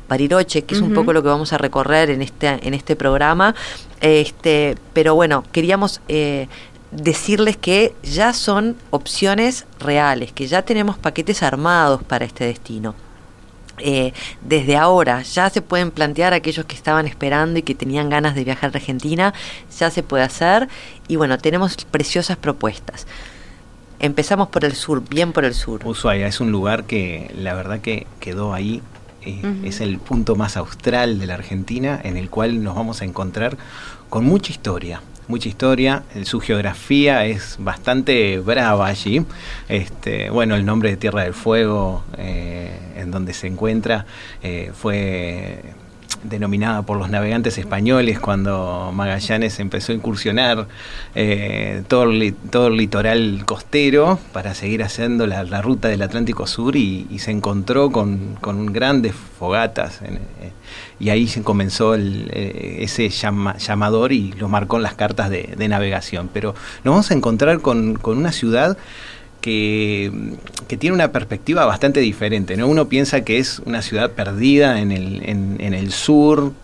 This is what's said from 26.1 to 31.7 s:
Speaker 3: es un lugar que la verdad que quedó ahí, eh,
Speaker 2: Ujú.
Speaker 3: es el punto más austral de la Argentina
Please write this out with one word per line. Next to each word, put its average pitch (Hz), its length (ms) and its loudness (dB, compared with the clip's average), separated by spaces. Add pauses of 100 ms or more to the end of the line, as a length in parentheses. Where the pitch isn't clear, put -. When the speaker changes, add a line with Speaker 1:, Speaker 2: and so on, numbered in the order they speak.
Speaker 3:
es 101 120 -4
un 113 120 2
lugar 104 320 0
que 90 520 -4
la 95 180 -6
verdad 95 260 -6
que 110 260 -6 (140)
quedó 98 340 -6
ahí, 107 260 -4 (440)
eh, 98 180 -10
Speaker 2:
Ujú. 196 240 -4
Speaker 3:
es 95 140 -6
el 98 180 -2
punto 110 380 0
más 104 200 -2
austral 117 600 0
de 95 80 -4
la 90 80 -6
Argentina 113 680 -4